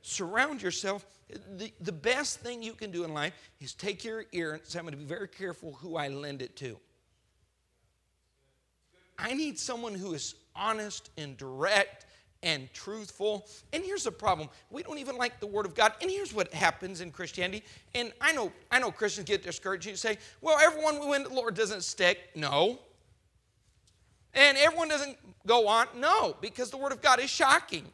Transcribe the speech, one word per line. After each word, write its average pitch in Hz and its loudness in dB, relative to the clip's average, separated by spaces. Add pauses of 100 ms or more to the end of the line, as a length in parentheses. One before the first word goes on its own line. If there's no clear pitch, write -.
Surround 226 -2
yourself. 190 -4 (240)
The, 196 -12
the 180 -8
best 247 -2
thing 240 -10
you 220 -10
can 214 -12
do 175 -4
in 160 -8
life 151 -2 (280)
is 131 -12
take 196 -8
your 220 -8
ear 160 -4
and 160 -16
say, 170 -10
"I'm 165 -10
gonna 147 -12
be 147 -14
very 190 -10
careful 165 -12
who 160 -12
I 147 -2
lend 139 -10
it 123 -12
to." 123 -12 (2500)
I 240 -6
need 294 -4
someone 233 -8
who 185 -8
is - -8 (200)
honest 208 -6
and 143 -10
direct 151 2 (360)
and 139 0
truthful. 208 -6 (260)
And 330 -2
here's 381 -4
the 233 -2
problem. 165 -2 (200)
We 285 -10
don't 302 -8
even 262 -8
like 240 -2
the 208 -8
Word 202 -2
of 185 -8
God. 220 8
And 359 0
here's 381 -4
what 208 -2
happens 175 2
in 175 -10
Christianity. 185 -6 (300)
And 240 -4
I 294 4
know, 233 -2 (200)
I 247 4
know 240 -2
Christians 202 -4
get 196 0
discouraged. 175 -6
You 202 -10
say, 214 -2 (240)
"Well, 311 4
everyone 311 6
we 294 -4
win 277 2
the - -8
Lord 233 -2
doesn't 202 -2
stick." - 2
No. 156 2 (1500)
And 277 8
everyone 320 6
doesn't 285 -2 (280)
go 226 6
on. 226 6 (100)
No, 311 2
because 226 -6
the 269 -10
Word 269 -4
of 226 -10
God 254 8
is 269 -2
shocking. 269 2